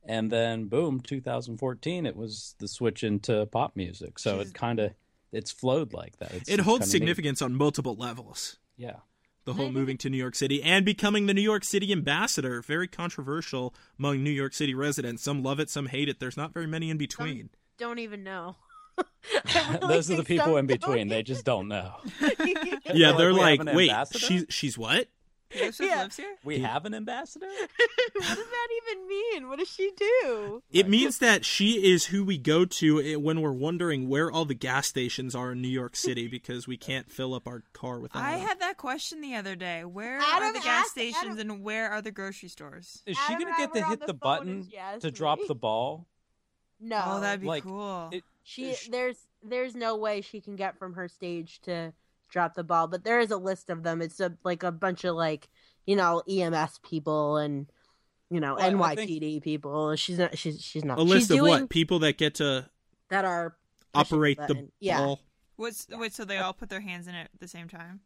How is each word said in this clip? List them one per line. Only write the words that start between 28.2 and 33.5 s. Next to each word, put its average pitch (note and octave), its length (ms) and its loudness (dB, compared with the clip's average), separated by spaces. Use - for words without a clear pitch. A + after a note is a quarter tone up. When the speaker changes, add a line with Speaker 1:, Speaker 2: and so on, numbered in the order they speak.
Speaker 4:
does A3+ 100 -2
that A#4+ 300 -6
even F#4+ 160 -10
mean? G4 420 -4
What C#4 100 -8
does F4+ 100 -2
she G4 260 -2
do? B3+ 680 0
Speaker 3:
It F#3 180 6
means B3 300 4
that A3+ 260 6
she G3+ 460 4
is F3 160 6
who G3 160 0
we F#3+ 140 0
go D3+ 280 6
to D#3 360 4
i-, D3+ 140 0
when D#3 260 0
we're D3+ 120 2